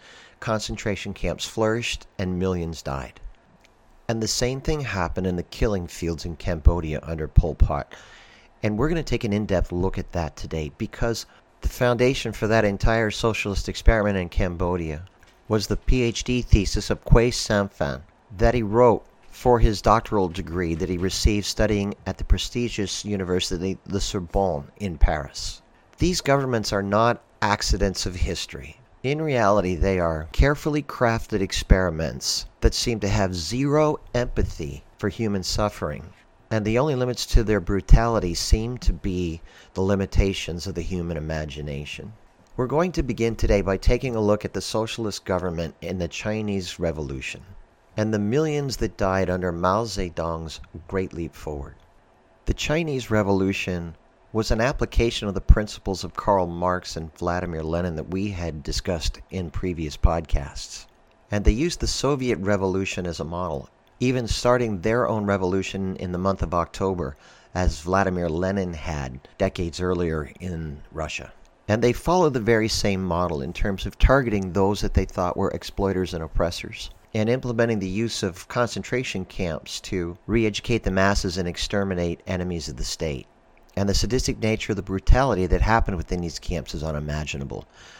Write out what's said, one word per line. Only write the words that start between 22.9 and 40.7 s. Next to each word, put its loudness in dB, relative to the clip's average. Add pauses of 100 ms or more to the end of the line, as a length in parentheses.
university, -2
the -2
Sorbonne -2
in -6
Paris. 0 (380)
These 0
governments 2
are 2
not 2 (200)
accidents 2
of -6
history. -4 (220)
In -2
reality, 4
they 2
are 0
carefully 4
crafted 0
experiments 2 (160)
that 4
seem -2
to -2
have 2
zero 0 (140)
empathy -2 (160)
for -2
human -2
suffering, -4 (460)
and 0
the 2
only 2
limits -2
to 6
their 4
brutality 4
seem 0
to 0
be -4 (340)
the -2
limitations 0
of -6